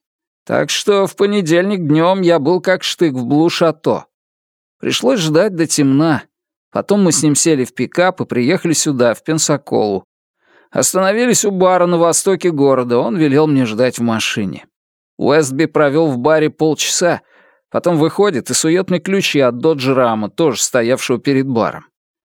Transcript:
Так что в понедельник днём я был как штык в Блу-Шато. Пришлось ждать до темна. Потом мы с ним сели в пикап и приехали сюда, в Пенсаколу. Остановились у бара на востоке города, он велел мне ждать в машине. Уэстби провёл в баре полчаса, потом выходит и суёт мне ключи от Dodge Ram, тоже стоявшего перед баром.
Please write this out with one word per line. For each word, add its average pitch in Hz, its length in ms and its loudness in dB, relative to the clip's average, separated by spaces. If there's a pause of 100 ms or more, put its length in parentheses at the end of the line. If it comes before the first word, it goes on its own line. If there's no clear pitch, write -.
(460)
Так 143 240 -2
что 196 360 0
в - 100 -10
понедельник 190 720 0
днём 170 360 2
я 170 160 4
был 156 240 0
как 185 200 -2
штык 165 320 -2
в 123 120 -6
Блу-Шато. 151 800 0 (760)
Пришлось 226 420 -2
ждать 165 340 0
до 160 120 -2
темна. 143 560 2 (500)
Потом 202 300 0
мы 175 100 4
с - 100 -2
ним 151 120 2
сели 143 300 0
в - 100 -12
пикап 175 460 -2
и - 40 -2
приехали 147 480 -2
сюда, 123 420 0
в - 80 -12
Пенсаколу. 117 840 -2 (680)
Остановились 220 760 0
у 208 60 0
бара 185 360 2
на 175 120 0
востоке 170 540 0
города, 127 460 2
он 123 180 -2
велел 151 300 2
мне 135 200 2
ждать 117 320 -2
в 120 40 -4
машине. 110 640 -4 (520)
Уэстби 139 480 0
провёл 151 440 0
в 127 80 -4
баре 156 300 2
полчаса, 156 720 -2 (500)
потом 170 280 0
выходит 160 520 0
и 131 40 -2
суёт 175 340 0
мне 180 100 0
ключи 190 420 -2
от 123 160 2
Dodge 139 380 0
Ram, 113 360 0
тоже 147 320 -2
стоявшего 123 560 0
перед 135 280 0
баром. 113 380 -4 (440)